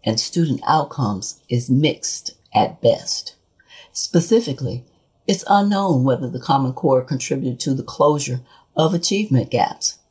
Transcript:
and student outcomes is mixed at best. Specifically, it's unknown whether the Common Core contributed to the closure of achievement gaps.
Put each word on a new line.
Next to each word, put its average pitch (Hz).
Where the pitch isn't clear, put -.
and 113
student 160
outcomes 117
is 120
mixed -
at -
best. -
Specifically, 143
it's -
unknown 196
whether 127
the 123
Common 135
Core 131
contributed 135
to 135
the 139
closure 143
of 165
achievement 170
gaps. -